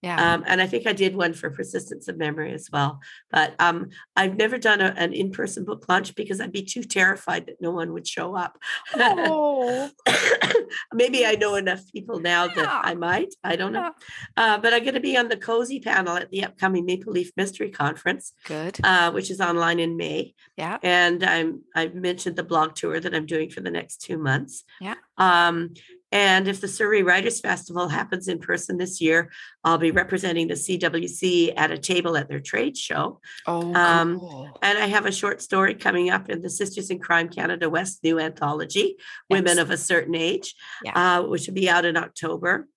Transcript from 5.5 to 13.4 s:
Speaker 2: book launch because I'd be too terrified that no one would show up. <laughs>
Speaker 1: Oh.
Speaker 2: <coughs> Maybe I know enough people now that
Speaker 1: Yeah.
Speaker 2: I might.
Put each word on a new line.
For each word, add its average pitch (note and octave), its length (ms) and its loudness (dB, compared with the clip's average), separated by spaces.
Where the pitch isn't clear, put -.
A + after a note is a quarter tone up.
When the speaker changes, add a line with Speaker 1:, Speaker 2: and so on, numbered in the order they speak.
Speaker 2:
book - 240 -10
launch F#3+ 260 0
because G3+ 260 -6
I'd F#3 120 -8
be G3 100 -6
too A#3 220 -8
terrified F#3 640 0
that - 140 -16
no E3+ 120 -2
one E3+ 220 -4
would F3 120 -10
show E3+ 300 -6
up. F3+ 220 -6
<laughs> - 0 -
Speaker 1:
Oh. D4 960 2
Speaker 2:
<coughs> - 880 2
Maybe B3 320 4
I A3 80 4
know G#3 220 2
enough F#3+ 260 0
people G3+ 280 -8
now F3 260 2
that E3+ 100 -4
Speaker 1:
Yeah. D#3+ 260 0
Speaker 2:
I F3 120 0
might. F3+ 480 -2